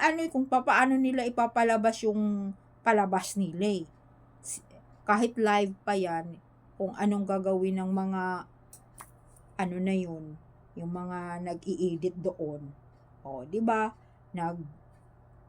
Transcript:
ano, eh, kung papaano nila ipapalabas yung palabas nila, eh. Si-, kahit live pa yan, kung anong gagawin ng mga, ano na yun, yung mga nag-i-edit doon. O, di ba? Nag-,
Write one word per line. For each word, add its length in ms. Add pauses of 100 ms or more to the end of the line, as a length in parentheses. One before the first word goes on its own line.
ano, 240
eh, 80
kung 160
papaano 480
nila 320
ipapalabas 720
yung 560 (240)
palabas 560
nila, 460
eh. 20 (560)
Si-, 240 (400)
kahit 320
live 480
pa 80
yan, 480 (380)
kung 160
anong 340
gagawin 540
ng 100
mga, 300 (1400)
ano 180
na 160
yun, 460 (400)
yung 160
mga 480
nag-i-edit 800
doon. 480 (500)
O, 220
di 160
ba? 320 (400)
Nag-, 480 (680)